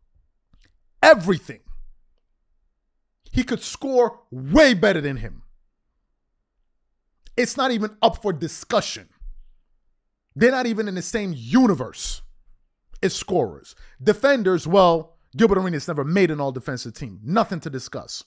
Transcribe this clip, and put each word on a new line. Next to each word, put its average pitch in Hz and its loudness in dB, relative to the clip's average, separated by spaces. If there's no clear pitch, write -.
Everything. 185 4
He 247 0
could 240 -6
score 247 -2
way 180 4
better 175 0
than 139 -6
him. 110 -12
It's 247 -2
not 262 -2
even 214 -4
up - 0
for 196 -2
discussion. - -6
They're 233 4
not 254 -2
even 214 -4
in 185 -8
the 180 -6
same 202 -6
universe 139 0
as 185 0
scorers. 104 -4
Defenders, 202 2
well, 170 4
Gilbert 196 4
Arenas 175 -4
never 143 -4
made 175 2
an 147 -4
all-defensive 127 -6
team. 104 -14
Nothing 180 -2
to 156 -10
discuss. - -12